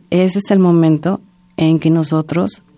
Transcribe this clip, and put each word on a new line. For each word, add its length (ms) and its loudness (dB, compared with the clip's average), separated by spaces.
ese 300 0
es 100 -4
el 80 2
momento 640 2
en 220 2
que 140 0
nosotros 720 -4